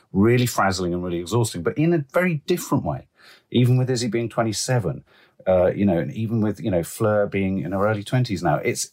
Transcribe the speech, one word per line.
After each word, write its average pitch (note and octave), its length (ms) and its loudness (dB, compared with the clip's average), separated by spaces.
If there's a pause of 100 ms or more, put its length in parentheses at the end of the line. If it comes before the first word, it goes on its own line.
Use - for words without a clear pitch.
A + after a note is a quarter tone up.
(120)
really A#2+ 340 4
frazzling F#2 480 0
and F2+ 100 -4
really F2 140 -4
exhausting, F2+ 460 -2
but A2 160 -2
in E3 160 4
a D3 180 -2
very F3 320 0
different - 380 -2
way. - 240 -6 (420)
Even B2 260 4
with B2+ 140 2
Izzy B2 180 -2
being A#2 220 -2
twenty-seven, A2 760 -2 (440)
uh, F#2 260 4
you G2+ 120 0
know, F2+ 120 2
and D#2 160 -2
even A2+ 280 -2
with, G#2 180 -2
you A2+ 100 -4
know, F2 140 0
Fleur G#2+ 420 0
being G2 360 -2
in F2 100 -6
her G2 160 0
early G#2 160 -2
twenties A2 400 -2
now, D2+ 140 0
it's, - 360 -4